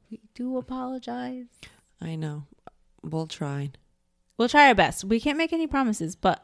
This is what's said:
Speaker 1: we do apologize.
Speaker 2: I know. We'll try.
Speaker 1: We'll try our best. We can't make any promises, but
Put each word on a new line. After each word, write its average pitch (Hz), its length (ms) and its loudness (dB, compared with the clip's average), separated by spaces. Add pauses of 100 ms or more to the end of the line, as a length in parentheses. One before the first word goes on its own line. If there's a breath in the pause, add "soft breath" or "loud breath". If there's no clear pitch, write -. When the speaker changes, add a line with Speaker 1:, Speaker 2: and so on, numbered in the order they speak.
(100)
Speaker 1:
we 220 100 -16 (140)
do 254 220 -6
apologize. 254 880 -8 (540 loud breath)
Speaker 2:
I 160 160 -6
know. 151 280 -8 (580)
We'll 160 240 -6
try. 143 440 -6 (680)
Speaker 1:
We'll 240 120 2
try 294 200 10
our 247 60 8
best. 185 300 2
We 220 160 0
can't 294 180 -2
make 330 140 0
any 330 140 0
promises, 214 480 -2
but - 300 0